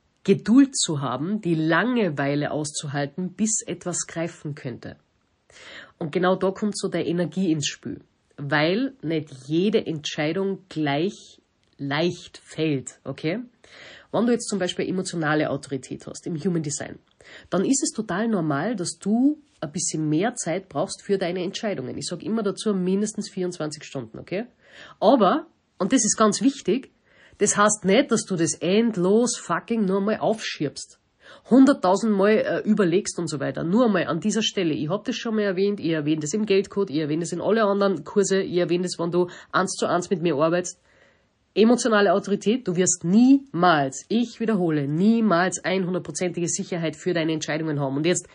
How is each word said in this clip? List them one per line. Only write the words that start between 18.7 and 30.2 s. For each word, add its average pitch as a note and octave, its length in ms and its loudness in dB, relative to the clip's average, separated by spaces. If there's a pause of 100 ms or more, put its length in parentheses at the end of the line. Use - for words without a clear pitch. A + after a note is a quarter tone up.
dass F3 220 -6
du B3+ 420 2 (200)
ein D3 120 -8
bisschen D#3 360 -4
mehr D3+ 280 0
Zeit F3 340 -6
brauchst - 340 -6
für G3+ 140 0
deine F3+ 260 -4
Entscheidungen. F3+ 540 -6
Ich D3 100 -8
sag E3+ 160 -10
immer A3 200 -2
dazu G3+ 300 -2
mindestens G3 560 -2
vierundzwanzig F3 540 -6
Stunden, - 360 -12
okay? G3+ 260 -6 (540)
Aber, A3+ 480 4 (300)
und F#3+ 160 -2
das C4 120 4
ist - 120 -2
ganz G#3+ 240 2
wichtig, B3+ 500 0 (480)
das G#3 180 2
heißt G#3 280 2
nicht, A#3 260 4
dass A3 140 0
du F#3+ 100 -4
das E3 200 0
endlos G#3 840 2
fucking G3 480 -2
nur F#3+ 160 0
mal G#3 160 0
aufschiebst. - 840 -6 (500)